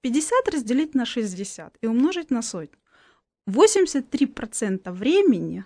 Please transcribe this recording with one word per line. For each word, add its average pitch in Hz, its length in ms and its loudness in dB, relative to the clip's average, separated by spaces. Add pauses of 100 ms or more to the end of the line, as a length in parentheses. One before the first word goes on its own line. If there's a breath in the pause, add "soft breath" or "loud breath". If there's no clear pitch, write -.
пятьдесят 302 520 0
разделить 277 420 -2
на 247 100 2
шестьдесят 196 680 -8 (100)
и 226 40 -2
умножить 302 440 0
на 233 100 0
сотню. 170 360 -10 (720 soft breath)
Восемьдесят 302 600 4
три - 160 2
процента 190 680 -6
времени 196 760 2